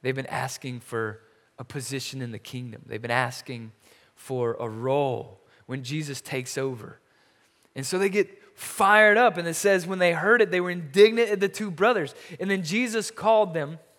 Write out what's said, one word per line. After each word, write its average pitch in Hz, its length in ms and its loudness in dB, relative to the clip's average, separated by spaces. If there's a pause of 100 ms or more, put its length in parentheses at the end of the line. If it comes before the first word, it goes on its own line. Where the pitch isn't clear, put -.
They've 131 120 -2
been 131 120 -8
asking 127 540 -8
for 110 400 -8 (380)
a 123 60 -14
position 131 560 -10
in 120 100 -8
the 107 80 -12
kingdom. 123 480 -14
They've 110 140 -10
been 117 100 -8
asking 123 640 -4 (420)
for 123 460 -4
a 117 80 -6
role 123 720 -4 (260)
when 131 160 -10
Jesus 143 380 -8
takes 131 380 -8
over. 127 420 -8 (760)
And 135 120 -8
so 185 120 -4
they 196 100 2
get 196 340 -2 (140)
fired 208 600 6
up, 226 200 4
and 170 120 -4
it 165 60 -4
says, 190 320 2
"When 190 120 -6
they 175 140 4
heard 196 280 4
it, 196 100 4
they 180 100 0
were 180 100 -4
indignant 202 600 4
at 202 100 0
the 196 80 0
two 214 220 -6
brothers." 185 440 2 (240)
And 190 120 -4
then 190 120 0
Jesus 214 480 -2
called 208 440 2
them 156 240 -6 (200)